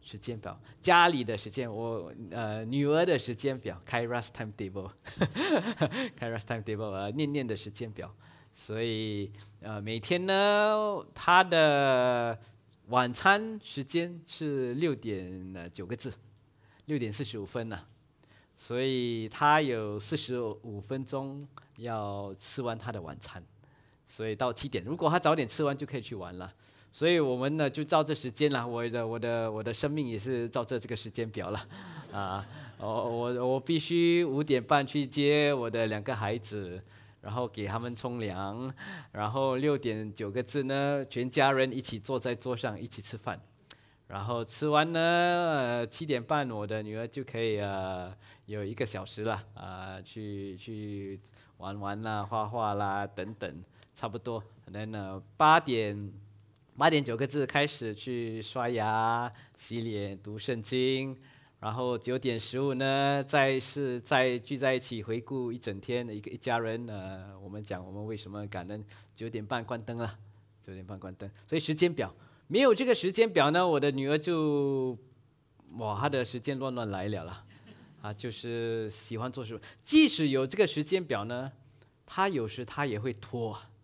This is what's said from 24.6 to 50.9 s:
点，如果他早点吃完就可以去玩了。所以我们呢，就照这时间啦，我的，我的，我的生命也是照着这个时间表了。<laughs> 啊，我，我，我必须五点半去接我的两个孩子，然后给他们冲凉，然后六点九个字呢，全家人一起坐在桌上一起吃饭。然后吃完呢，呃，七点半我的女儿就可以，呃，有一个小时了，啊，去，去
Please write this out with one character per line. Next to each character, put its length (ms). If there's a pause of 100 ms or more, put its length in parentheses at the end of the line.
点， 160
如 140
果 120
他 80
早 160
点 140
吃 160
完 120
就 120
可 100
以 40
去 120
玩 240
了。 160 (380)
所 160
以 140
我 160
们 180
呢， 140
就 160
照 180
这 100
时 160
间 220
啦， 160
我 220
的， 180
我 100
的， 320
我 140
的 100
生 160
命 160
也 140
是 300
照 120
着 160
这 120
个 80
时 120
间 220
表 200
了。 160 (160)
<laughs> 280
啊， 340 (340)
我， 80
我， 600
我 100
必 220
须 460
五 180
点 180
半 240
去 220
接 460
我 160
的 180
两 160
个 100
孩 240
子， 460 (380)
然 100
后 160
给 180
他 140
们 160
冲 240
凉， 520 (420)
然 180
后 240
六 220
点 360
九 160
个 140
字 200
呢， 460
全 200
家 240
人 180
一 80
起 180
坐 220
在 160
桌 220
上 200
一 80
起 160
吃 140
饭。 240 (680)
然 180
后 180
吃 240
完 240
呢， 80
呃， 840
七 180
点 180
半 280
我 160
的 160
女 160
儿 100
就 160
可 160
以， 200
呃， 520 (360)
有 180
一 80
个 100
小 220
时 180
了， 160 (140)
啊， 480
去， 560
去 640 (380)